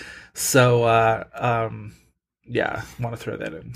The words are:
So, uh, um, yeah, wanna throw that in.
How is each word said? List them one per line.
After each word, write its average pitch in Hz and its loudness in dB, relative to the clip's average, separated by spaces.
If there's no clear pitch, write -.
So, 123 4
uh, 113 4
um, 113 -4
yeah, - -2
wanna 117 -6
throw - -8
that 107 -8
in. 120 -14